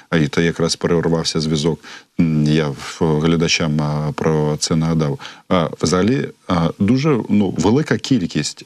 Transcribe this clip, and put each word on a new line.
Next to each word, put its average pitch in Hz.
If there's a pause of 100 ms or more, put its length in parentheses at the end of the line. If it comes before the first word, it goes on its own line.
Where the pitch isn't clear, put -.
(100)
а, 85
і 76
то -
якраз 82
перервався 82
зв'язок, 78 (420)
м, 78
я 76
в-, 76
глядачам, 80
а, 76
про 76
це 82
нагадав. 78 (300)
А, 87 (140)
взагалі, 92 (200)
а, 85 (100)
дуже, 131 (100)
ну, 104
велика 120
кількість, 85